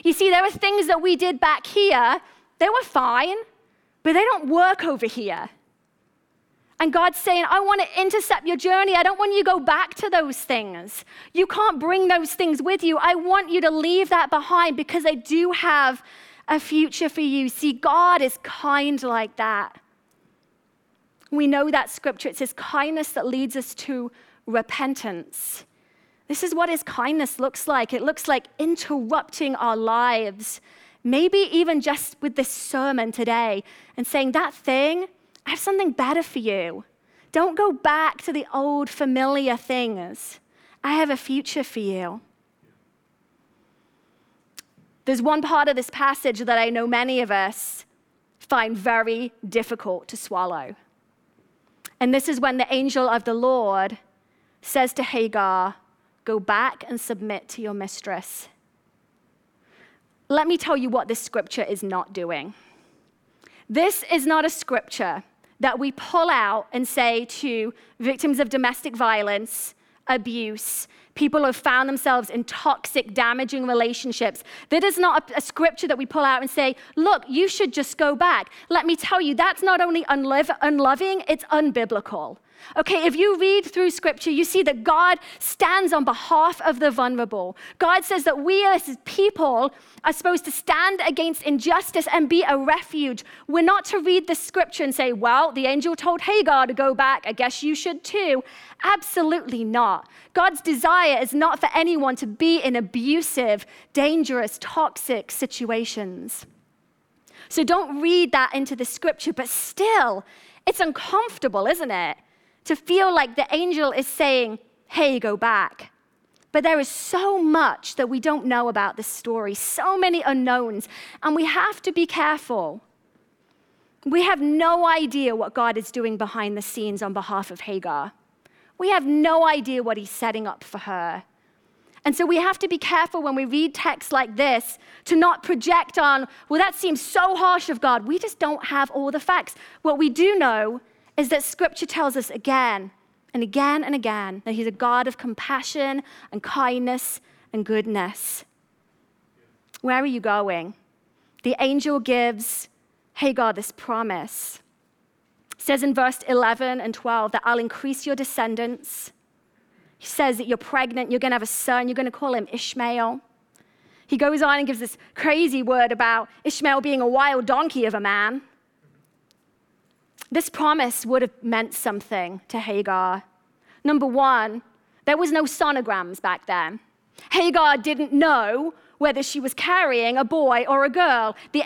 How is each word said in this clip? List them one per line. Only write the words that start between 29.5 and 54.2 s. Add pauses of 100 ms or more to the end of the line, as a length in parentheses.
our
lives, (420)
maybe
even
just
with
this
sermon
today, (340)
and
saying,
"That
thing, (360)
I
have
something
better
for
you. (480)
Don't
go
back
to
the
old
familiar
things. (420)
I
have
a
future
for
you." (2750)
There's
one
part
of
this
passage
that
I
know
many
of
us (540)
find
very (140)
difficult
to
swallow. (1200)
And
this
is
when
the
angel
of
the
Lord (640)